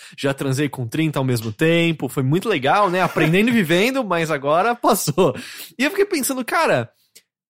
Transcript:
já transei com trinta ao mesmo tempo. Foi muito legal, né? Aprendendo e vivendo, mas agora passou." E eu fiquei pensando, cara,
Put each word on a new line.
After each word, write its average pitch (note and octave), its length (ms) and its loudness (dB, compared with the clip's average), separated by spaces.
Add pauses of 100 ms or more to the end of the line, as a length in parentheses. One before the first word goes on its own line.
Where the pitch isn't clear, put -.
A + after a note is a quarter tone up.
(160)
já C#3 200 -2
transei C#3 340 -2
com B2+ 160 -8
trinta D3+ 320 -2
ao C3+ 80 -2
mesmo A2+ 260 -2
tempo. E3 580 2
Foi D3 120 -4
muito D#3+ 260 0
legal, F3+ 440 2
né? F#3 100 0
Aprendendo E3+ 480 2
e A#3+ 40 2
vivendo, A3 500 2
mas E3+ 260 -2
agora D#3+ 460 0
passou." F#3 580 0 (460)
E B3 60 0
eu D4+ 40 0
fiquei G4+ 160 0
pensando, C4 400 -4
cara, A3 460 0 (580)